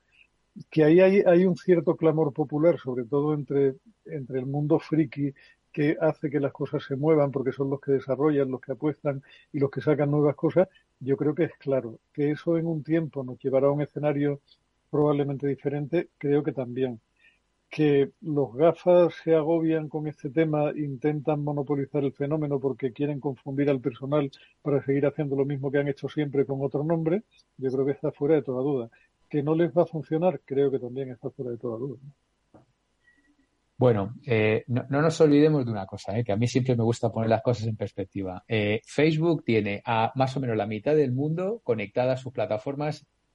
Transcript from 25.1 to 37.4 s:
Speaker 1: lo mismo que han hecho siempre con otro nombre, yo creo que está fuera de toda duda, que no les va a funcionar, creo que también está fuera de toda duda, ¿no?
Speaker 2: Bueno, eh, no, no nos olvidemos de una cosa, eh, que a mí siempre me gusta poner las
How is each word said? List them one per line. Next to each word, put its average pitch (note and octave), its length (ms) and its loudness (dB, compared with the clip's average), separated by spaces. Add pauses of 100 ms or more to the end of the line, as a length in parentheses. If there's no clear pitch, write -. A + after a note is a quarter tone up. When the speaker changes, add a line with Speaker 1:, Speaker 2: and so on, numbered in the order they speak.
Speaker 1:
lo C#3 80 0
mismo C#3 260 -4
que C#3 100 -2
han C#3+ 80 -2
hecho C#3 200 -6
siempre C#3+ 380 0
con C3+ 160 -4
otro C#3 200 -2
nombre, E3 420 0 (340)
yo C3 120 -2
creo C3+ 140 0
que C#3 80 0
está C#3+ 180 -4
fuera D3+ 260 2
de C#3+ 60 2
toda B2+ 200 -4
duda, C3 260 -2 (400)
que D3 140 -2
no D3+ 120 0
les E3 220 2
va F3 60 6
a E3 40 2
funcionar, D#3+ 580 -2
creo C#3 260 0
que C3 80 -2
también B2 320 -8
está B2+ 200 -10
fuera B2+ 200 -8
de A#2+ 80 -8
toda A2+ 200 -8
duda, B2+ 240 -10
¿no? C#3+ 100 -20 (1700)
Speaker 2:
Bueno, A2 360 2 (120)
eh, A2 420 2
no, B2 200 -2
no C#3 140 0
nos D#3+ 180 0
olvidemos D3 460 6
de A#2 40 -4
una G#2 140 -6
cosa, G2 340 -8
eh, A#2 60 -2
que G2+ 80 -2
a G2 40 0
mí A#2+ 120 0
siempre B2+ 280 0
me A2+ 60 0
gusta A#2 300 0
poner A2+ 160 -2
las A2 140 2